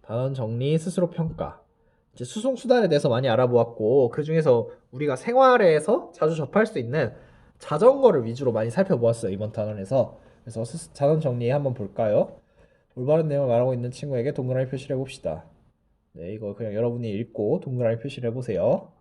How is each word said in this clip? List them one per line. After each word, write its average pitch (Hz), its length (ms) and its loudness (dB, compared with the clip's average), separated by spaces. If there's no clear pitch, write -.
단원 127 340 -6
정리, 127 440 -2
스스로 175 320 -2
평가. - 500 -6
이제 120 100 -12
수송수단에 240 640 2
대해서 147 200 4
많이 127 200 2
알아보았고, 120 840 4
그중에서 151 580 2
우리가 131 260 -2
생활에서 226 960 4
자주 156 240 0
접할 202 300 0
수 196 120 -6
있는 123 360 -2
자전거를 214 680 4
위주로 123 280 -2
많이 113 180 0
살펴보았어요, 117 600 0
이번 107 200 -6
단원에서. 107 680 -2
그래서 113 220 -8
수-, - 280 -14
단원 151 280 0
정리 120 280 -2
한번 139 260 0
볼까요? 110 680 -2
올바른 151 340 0
내용을 143 200 -2
말하고 123 240 2
있는 123 180 -4
친구에게 135 440 -4
동그라미 127 340 -2
표시를 131 280 -6
해봅시다. 107 480 -8
네, 87 200 -12
이거 107 220 -8
그냥 107 200 -8
여러분이 120 360 -2
읽고 113 500 -2
동그라미 120 400 -2
표시를 123 300 -6
해보세요. 120 720 -2